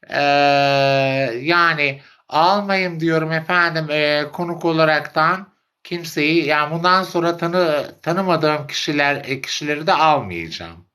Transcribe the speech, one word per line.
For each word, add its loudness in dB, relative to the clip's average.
Ee, -4
yani 0
almayayım 2
diyorum 0
efendim, -2
e, 0
konuk -6
olaraktan 0
kimseyi. -2
Yani 0
bundan 2
sonra -2
tanı-, -2
tanımadığım 0
kişiler, -2
e, -6
kişileri -6
de 4
almayacağım. -2